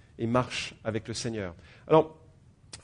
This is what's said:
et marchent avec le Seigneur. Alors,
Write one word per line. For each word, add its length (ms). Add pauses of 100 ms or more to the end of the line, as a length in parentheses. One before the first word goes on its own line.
(180)
et 100
marchent 460 (100)
avec 240
le 60
Seigneur. 400 (340)
Alors, 300 (680)